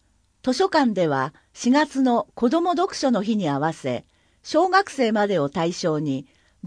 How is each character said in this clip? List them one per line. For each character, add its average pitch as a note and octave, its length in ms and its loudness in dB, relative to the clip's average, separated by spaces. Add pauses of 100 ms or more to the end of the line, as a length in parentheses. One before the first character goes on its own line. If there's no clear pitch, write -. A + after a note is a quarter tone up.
(420)
図 B3+ 120 -2
書 F#4+ 160 0
館 C4+ 240 2
で F3+ 140 0
は C3+ 280 -2 (180)
四 - 160 -2
月 C#4+ 320 2
の A#3+ 320 0
子 A#3 160 0
ど D#4+ 120 2
も F4+ 100 0
読 F4 240 -2
書 C4+ 160 0
の G#3 100 2
日 G#3+ 160 -2
に F#3 100 -2
合 C#3 120 -2
わ D#3 140 0
せ、 B2 320 -6 (360)
小 E4+ 280 2
学 G4 200 2
生 A#3 220 -2
ま G#3 160 0
で G3 100 0
を C#3+ 120 0
対 E3+ 220 -2
象 D#3 280 -2
に C#3 280 -4 (400)